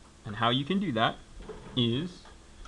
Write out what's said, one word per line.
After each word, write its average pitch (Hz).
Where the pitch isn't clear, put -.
And 101
how 117
you 131
can 190
do 190
that 113
is 131